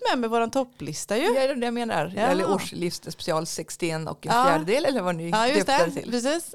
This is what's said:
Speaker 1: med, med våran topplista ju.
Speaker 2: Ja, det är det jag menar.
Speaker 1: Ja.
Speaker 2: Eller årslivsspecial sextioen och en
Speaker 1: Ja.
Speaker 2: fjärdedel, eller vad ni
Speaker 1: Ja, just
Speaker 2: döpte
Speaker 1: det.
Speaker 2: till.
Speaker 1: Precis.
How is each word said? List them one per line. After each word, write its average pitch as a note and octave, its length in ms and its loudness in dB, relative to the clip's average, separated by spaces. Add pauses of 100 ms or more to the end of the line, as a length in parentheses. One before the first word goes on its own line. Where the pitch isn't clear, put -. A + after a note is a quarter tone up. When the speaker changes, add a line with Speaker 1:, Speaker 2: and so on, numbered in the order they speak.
Speaker 1:
med, D4+ 80 2
med A#3 120 -2
våran A#3 200 2
topplista A3 640 -4
ju. C4 80 0
Speaker 2:
Ja, G#4+ 80 4
det C4+ 80 2
är C4+ 140 2
det A#3+ 120 -2
jag A#3+ 80 -2
menar. G3+ 420 -2
Speaker 1:
Ja. G#3 60 0
Speaker 2:
Eller A3+ 280 2
årslivsspecial E3+ 960 -4
sextioen D#3+ 600 -4
och - 180 -10
en F#3 100 0
Speaker 1:
Ja. B3 80 4
Speaker 2:
fjärdedel, C#4 400 2
eller C4 180 2
vad F3+ 140 0
ni E3 140 -4
Speaker 1:
Ja, A3 180 2
just D4 180 2
Speaker 2:
döpte C4+ 200 4
Speaker 1:
det. E3 140 -2
Speaker 2:
till. - 100 -10
Speaker 1:
Precis. C4 440 -2